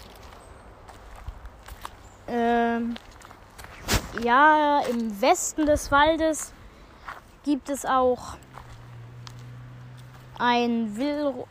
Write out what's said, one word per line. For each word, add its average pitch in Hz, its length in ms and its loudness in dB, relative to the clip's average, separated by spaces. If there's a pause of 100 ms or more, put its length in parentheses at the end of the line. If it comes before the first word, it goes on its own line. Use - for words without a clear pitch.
(2250)
ähm, 233 680 2 (1300)
ja, 294 640 6
im 226 320 -4
Westen 302 460 2
des 294 240 2
Waldes 311 600 2 (920)
gibt 285 260 -2
es 277 160 -4
auch 254 500 2 (2000)
ein 233 580 2
Will-, 285 540 -2